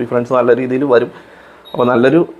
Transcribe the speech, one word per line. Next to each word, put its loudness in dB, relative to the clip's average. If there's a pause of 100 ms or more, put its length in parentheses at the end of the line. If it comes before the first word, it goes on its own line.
ഡിഫറൻസ് -4
നല്ല 2
രീതിയിൽ -4 (100)
വരും. 2 (600)
അപ്പോൾ -2
നല്ലൊരു 2 (200)